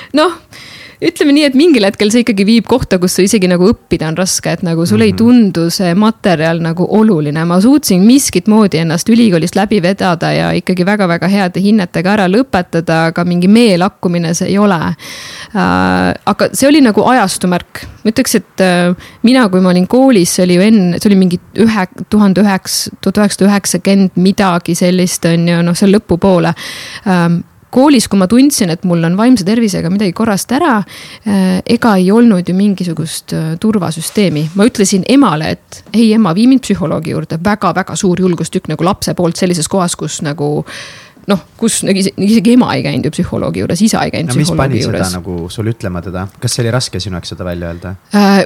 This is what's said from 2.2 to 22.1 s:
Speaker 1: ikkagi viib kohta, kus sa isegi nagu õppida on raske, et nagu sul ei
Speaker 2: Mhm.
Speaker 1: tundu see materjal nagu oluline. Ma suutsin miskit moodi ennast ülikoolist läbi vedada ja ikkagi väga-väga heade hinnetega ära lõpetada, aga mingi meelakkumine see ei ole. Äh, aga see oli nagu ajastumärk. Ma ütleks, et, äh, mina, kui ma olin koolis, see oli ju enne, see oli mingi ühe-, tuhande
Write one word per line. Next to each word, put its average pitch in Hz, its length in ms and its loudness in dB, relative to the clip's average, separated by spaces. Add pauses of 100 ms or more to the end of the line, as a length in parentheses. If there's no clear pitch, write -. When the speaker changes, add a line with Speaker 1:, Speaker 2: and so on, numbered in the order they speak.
Speaker 1:
ikkagi 202 240 0
viib 226 240 2
kohta, 240 320 0
kus 185 160 -2
sa 185 60 2
isegi 202 260 0
nagu 180 160 2
õppida 180 400 -2
on 156 80 -4
raske, 170 400 -4
et - 80 -8
nagu 165 240 -2
sul 214 160 0
ei 214 80 4
Speaker 2:
Mhm. 190 80 -4
Speaker 1:
tundu 226 520 4
see 175 240 -2
materjal 170 680 0
nagu 165 240 -2
oluline. 160 580 0
Ma 175 160 0
suutsin 202 460 2
miskit 254 400 2
moodi 208 320 2
ennast 165 320 -2
ülikoolist 190 480 2
läbi 202 240 0
vedada 175 500 -2
ja 165 220 -2
ikkagi 180 320 -2
väga-väga 185 420 0
heade 196 320 0
hinnetega 190 540 0
ära 196 160 2
lõpetada, 180 800 -2
aga 170 180 -4
mingi 175 240 0
meelakkumine 180 840 2
see 175 180 -4
ei 196 60 0
ole. 202 200 2 (680)
Äh, 92 760 0
aga - 300 -2
see 262 180 0
oli 311 100 4
nagu 220 220 2
ajastumärk. 196 800 -2 (220)
Ma 214 60 0
ütleks, 247 280 -2
et, - 240 -6
äh, 180 320 2 (280)
mina, 247 260 4
kui 185 120 0
ma 185 140 2
olin 180 140 0
koolis, 240 480 2
see 180 100 2
oli 180 80 2
ju 175 80 4
enne, 185 400 2
see 214 80 2
oli 190 80 4
mingi 180 220 2 (180)
ühe-, 214 300 2 (200)
tuhande 208 380 2